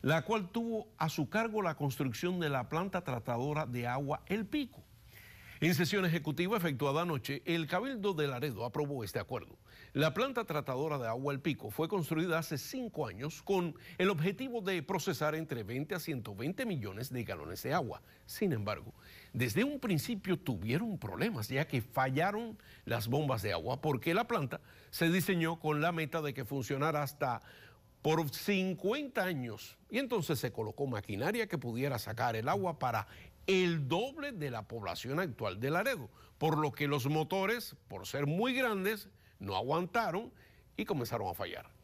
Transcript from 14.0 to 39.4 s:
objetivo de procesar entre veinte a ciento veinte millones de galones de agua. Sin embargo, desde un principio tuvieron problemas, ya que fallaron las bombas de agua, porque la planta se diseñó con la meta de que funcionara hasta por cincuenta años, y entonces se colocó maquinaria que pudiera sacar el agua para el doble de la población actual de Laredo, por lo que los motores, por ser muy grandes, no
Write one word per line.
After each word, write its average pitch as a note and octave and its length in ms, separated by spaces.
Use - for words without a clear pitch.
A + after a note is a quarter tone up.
objetivo G#3 500
de F#3 220
procesar D#3 540
entre C#3+ 260
veinte B2+ 320
a F3 60
ciento A2 340
veinte E3 320
millones A#2 440
de B2 120
galones F2 400
de C3 100
agua. D3 300
Sin F#3+ 260
embargo, G#2 400
desde B2 320
un C#4+ 140
principio F#3+ 600
tuvieron C#3 600
problemas, A2+ 500
ya C#3 180
que A#2+ 140
fallaron E3+ 800
las A2+ 240
bombas C3 320
de G2+ 120
agua, A#2 280
porque D3 320
la A3+ 140
planta C#3+ 340
se E3 180
diseñó E3+ 520
con D3+ 200
la E3+ 120
meta E3 280
de C#3+ 140
que C3+ 100
funcionara C#3 580
hasta C3 380
por D#3 260
cincuenta G3+ 960
años, B2+ 540
y A3+ 100
entonces A3 420
se A#2+ 120
colocó C#3 340
maquinaria C3 600
que F#3 100
pudiera B2 420
sacar A#2 380
el A2 120
agua F3+ 300
para A#2 280
el F3 420
doble C4+ 440
de D3 180
la A2+ 120
población A2+ 580
actual A2 400
de C3+ 100
Laredo, F#3 380
por D#3+ 180
lo D3+ 160
que D3 160
los C#3 180
motores, F#3+ 720
por F#2+ 180
ser C#3+ 200
muy G#3+ 280
grandes, G#3+ 560
no G2 180